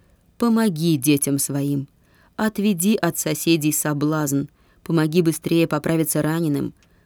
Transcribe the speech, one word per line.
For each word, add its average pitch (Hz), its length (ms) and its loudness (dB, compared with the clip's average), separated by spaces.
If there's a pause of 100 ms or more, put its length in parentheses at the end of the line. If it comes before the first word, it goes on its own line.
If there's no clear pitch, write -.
(380)
Помоги 202 580 2
детям 139 420 2
своим. 139 480 -4 (480)
Отведи 208 640 0
от 170 200 -2
соседей 151 560 0
соблазн. 147 720 -2 (360)
Помоги 160 400 2
быстрее 165 460 0
поправиться 156 520 -2
раненым. 151 540 -2 (320)